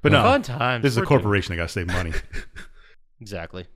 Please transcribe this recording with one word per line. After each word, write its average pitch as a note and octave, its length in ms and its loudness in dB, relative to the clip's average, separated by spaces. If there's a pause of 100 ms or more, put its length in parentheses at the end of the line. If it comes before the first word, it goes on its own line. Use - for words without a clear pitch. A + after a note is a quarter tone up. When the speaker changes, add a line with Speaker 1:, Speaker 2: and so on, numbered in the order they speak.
Speaker 1:
But D3 140 4
Speaker 2:
Uh, C#3+ 40 6
Speaker 1:
no, A#2+ 40 4
Speaker 3:
Fun B3+ 200 4
times. B2 400 -2
Speaker 1:
this C#3 100 4
is A#2 60 0
a - 20 2
Speaker 3:
We're - 60 2
doing C#3+ 140 4
Speaker 1:
corporation. G2+ 320 0
They E2+ 40 -4
gotta E2 120 -2
save F2 200 -4
money. F2 300 -2
Speaker 3:
<laughs> - 40 -4 (960)
Exactly. F#2 560 -12